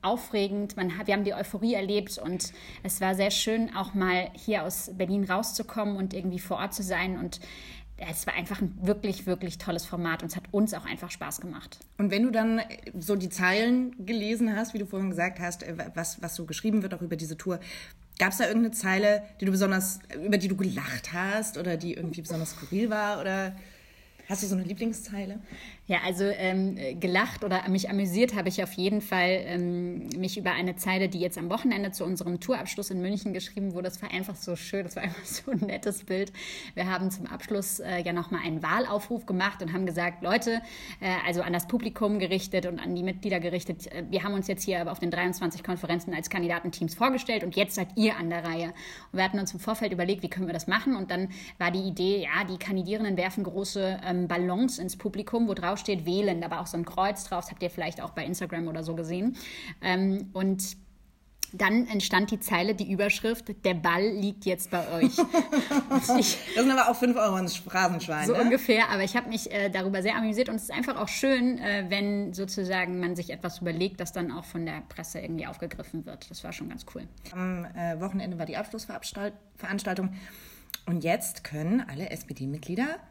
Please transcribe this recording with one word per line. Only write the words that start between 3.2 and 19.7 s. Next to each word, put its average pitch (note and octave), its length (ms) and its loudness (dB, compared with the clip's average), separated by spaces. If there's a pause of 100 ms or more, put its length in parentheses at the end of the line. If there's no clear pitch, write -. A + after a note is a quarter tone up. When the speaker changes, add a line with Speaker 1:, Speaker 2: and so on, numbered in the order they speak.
Speaker 1:
schön, A3+ 460 0
auch F#3+ 180 -4
mal F3+ 400 2
hier G#3 300 0
aus F#3 340 -4
Berlin F#3+ 280 2
rauszukommen G#3 720 -2
und F#3+ 200 -2
irgendwie F3+ 240 -2
vor - 180 -4
Ort G3+ 160 -4
zu - 80 -6
sein. F#3 380 0
Und F3+ 200 -6 (560)
es D#3+ 320 -6
war - 60 -2
einfach F3+ 260 -4
ein F#3 220 0
wirklich, G3+ 460 0
wirklich F3+ 320 -2
tolles E3+ 260 -4
Format E3+ 380 -2
und E3+ 60 -6
es - 60 -8
hat F3+ 160 -6
uns G#3 220 4
auch D#3+ 120 -8
einfach F3 240 -8
Spaß - 300 -8
gemacht. D3+ 380 -12 (200)
Speaker 2:
Und G3+ 140 4
wenn G#3 120 4
du B3+ 80 4
dann A3+ 280 4 (400)
so F#3 160 2
die F#3 140 -2
Zeilen A#3 680 4 (100)
gelesen A3 480 0
hast, A3+ 200 -2
wie G#3+ 60 -2
du G3+ 60 -2
vorhin F#3+ 260 -2
gesagt F3 280 0
hast, F3 240 -4
äh, E3 100 -8 (200)
was, - 280 -4
was E3+ 140 -6
so E3+ 100 -6
geschrieben G#3+ 360 2
wird G3 120 -2
auch E3+ 80 -6
über E3+ 140 -4
diese D#3+ 220 -6
Tour, F3+ 240 -2 (580)
gab's F#3+ 200 2
da A#3 80 4
irgendeine A3 260 4
Zeile, G3+ 500 4 (160)
die F#3+ 60 -2
du F#3+ 60 4
besonders, F#3+ 480 2 (260)